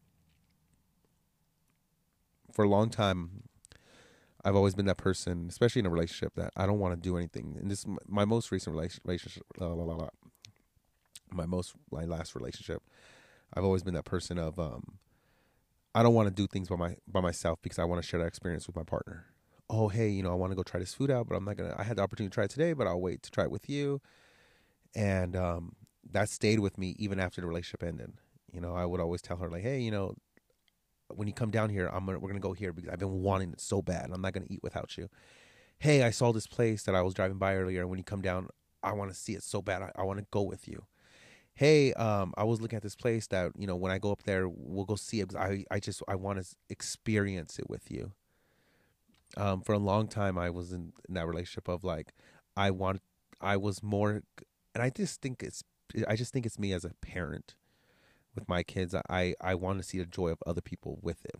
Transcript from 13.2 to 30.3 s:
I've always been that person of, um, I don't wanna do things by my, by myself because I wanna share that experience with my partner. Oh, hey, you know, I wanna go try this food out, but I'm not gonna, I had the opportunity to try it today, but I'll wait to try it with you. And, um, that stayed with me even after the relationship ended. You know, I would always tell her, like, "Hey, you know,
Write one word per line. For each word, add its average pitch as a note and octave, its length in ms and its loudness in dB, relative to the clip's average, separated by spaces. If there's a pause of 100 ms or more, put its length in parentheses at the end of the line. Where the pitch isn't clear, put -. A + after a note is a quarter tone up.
I've F2+ 100 0
always F#2+ 180 4
been F2+ 120 -2
that D2+ 100 -2
person F2 340 -4
of, D#2+ 200 -2
um, D#2 400 -6 (960)
I A#2 80 8
don't A#2 120 10
wanna G#2+ 160 6
do G2 160 2
things F#2+ 220 -4
by F#2 80 0
my, F2 200 0 (100)
by G2 140 0
myself E2+ 420 0
because - 160 -6
I F2 60 2
wanna F2 180 0
share E2+ 180 -2
that E2+ 60 0
experience E2+ 400 -4
with F2+ 100 -12
my E2 60 -4
partner. - 440 -6 (440)
Oh, A2 180 4
hey, G#2+ 200 2
you G2 140 0
know, F2+ 100 0
I - 20 2
wanna F#2 200 0
go F#2+ 80 0
try F2+ 180 -4
this F#2+ 120 -6
food C#3 180 0
out, A#2+ 180 0
but - 80 -2
I'm F#2+ 80 -4
not G2+ 120 -4
gonna, F2+ 220 -4
I G2+ 60 -4
had G#2 120 -2
the G2 60 2
opportunity G2 280 -2
to - 40 -10
try G#2+ 100 2
it G2+ 60 -2
today, E3 240 0
but B2 120 2
I'll F2+ 140 2
wait F2+ 220 -2
to - 80 -18
try - 140 2
it D2+ 60 0
with - 200 -6
you. C#3+ 320 -2 (920)
And, F#2+ 420 2
um, F2 400 -2 (340)
that G2+ 180 2
stayed A2 300 4
with G2 180 2
me F#2 220 -4
even G2 220 -2
after F2+ 200 -2
the F2+ 60 -4
relationship F2 360 -4
ended. D#2+ 300 -6 (400)
You F2+ 80 -10
know, F2 140 -4
I F2+ 100 0
would F2+ 160 0
always F2 220 0
tell F2 160 -6
her, E2+ 100 -4
like, E2+ 140 -6
"Hey, C3 180 -2
you A2+ 100 0
know, G2 240 -2 (920)